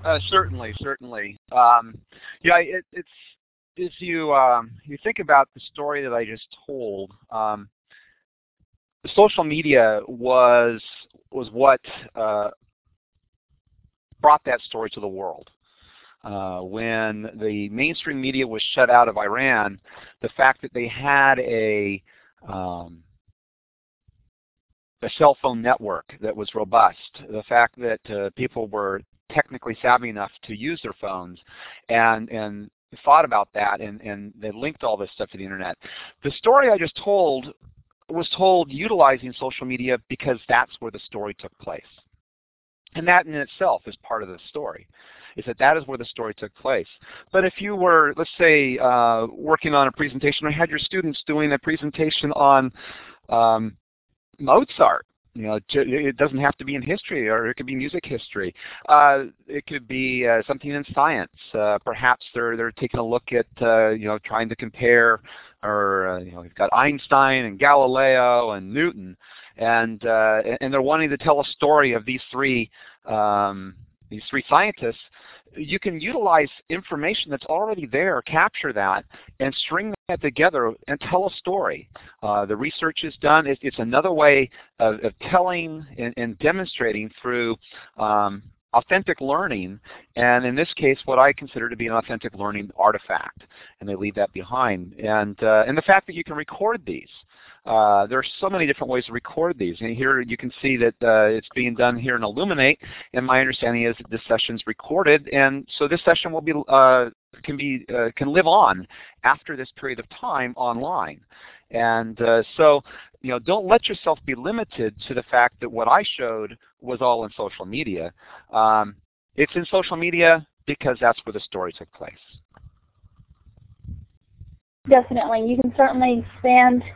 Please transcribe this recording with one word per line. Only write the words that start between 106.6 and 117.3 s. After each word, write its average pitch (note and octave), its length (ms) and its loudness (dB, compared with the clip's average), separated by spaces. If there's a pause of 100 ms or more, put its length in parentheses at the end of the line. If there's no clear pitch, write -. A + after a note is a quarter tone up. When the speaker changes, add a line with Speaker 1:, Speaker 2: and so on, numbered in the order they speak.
Speaker 1:
uh, B2+ 420 6 (340)
can D3 140 -8
be, C3+ 260 -6 (100)
uh, A#2 220 0
can C#3+ 160 -4
live F3 140 4
on C3 420 4 (340)
after D3 320 0
this C3 220 -12
period C3 220 -10
of A2+ 80 -14 (120)
time C3+ 380 -4
online. A#2+ 640 -6 (500)
And, A2+ 500 0
uh, A#2 220 4 (140)
so, D3 260 6 (380)
you B2+ 100 -10
know, B2 80 -4
don't F#3 280 -4
let A3 220 4
yourself E3+ 380 -4
be C3+ 80 -6
limited C3+ 600 -6 (120)
to C3 80 -10
the B2 100 -4
fact A#2+ 360 2
that A#2 100 -8
what A2+ 180 -2
I F3 140 4 (160)
showed A2+ 400 -8 (220)
was B2 200 -8
all A#2+ 240 2
in G#2 120 -10